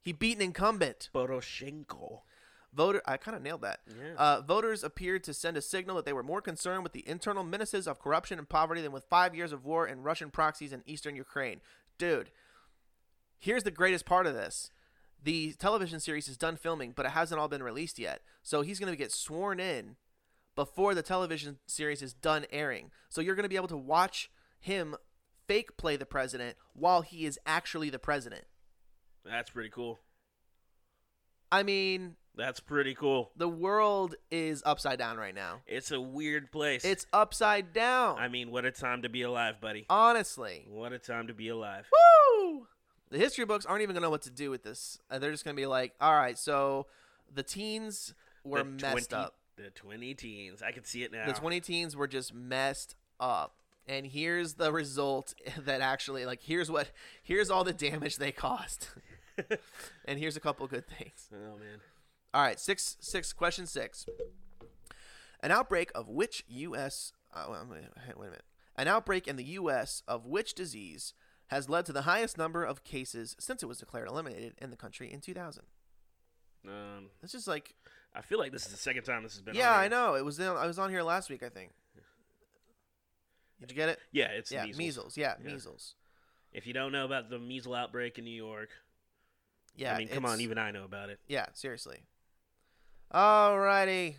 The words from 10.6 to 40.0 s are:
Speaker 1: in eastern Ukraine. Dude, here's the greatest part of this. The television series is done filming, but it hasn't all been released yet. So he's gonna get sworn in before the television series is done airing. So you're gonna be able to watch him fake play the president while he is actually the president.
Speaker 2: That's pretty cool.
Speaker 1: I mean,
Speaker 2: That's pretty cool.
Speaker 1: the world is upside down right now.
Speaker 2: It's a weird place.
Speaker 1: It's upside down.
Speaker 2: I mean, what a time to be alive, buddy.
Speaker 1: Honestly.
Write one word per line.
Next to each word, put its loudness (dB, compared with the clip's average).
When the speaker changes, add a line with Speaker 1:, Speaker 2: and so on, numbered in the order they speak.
Speaker 1:
in -10
eastern -10
Ukraine. -4
Dude, 0
here's 0
the -2
greatest 2
part 6
of 2
this. -6
The -2
television 0
series -4
is -10
done 0
filming, -4
but -4
it 0
hasn't 2
all 2
been -4
released -6
yet. -6
So 0
he's -4
gonna -2
get -4
sworn -2
in -4
before 2
the 0
television -2
series -2
is -10
done 0
airing. -4
So -4
you're 2
gonna 0
be -2
able 0
to -4
watch 2
him -2
fake 0
play 0
the -6
president -4
while 6
he -6
is -4
actually 0
the -8
president. -2
Speaker 2:
That's -4
pretty -8
cool. -8
Speaker 1:
I 6
mean, 0
Speaker 2:
That's -6
pretty 0
cool. 2
Speaker 1:
the -2
world 2
is -2
upside 0
down -2
right -8
now. -8
Speaker 2:
It's -6
a -2
weird -4
place. 0
Speaker 1:
It's 0
upside 4
down. 4
Speaker 2:
I -2
mean, -4
what -2
a 2
time -4
to -4
be -2
alive, 0
buddy. -6
Speaker 1:
Honestly. 4